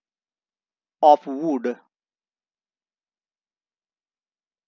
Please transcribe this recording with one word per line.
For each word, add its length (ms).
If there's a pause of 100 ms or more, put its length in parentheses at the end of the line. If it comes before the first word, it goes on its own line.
(1040)
of 240
wood। 480 (3000)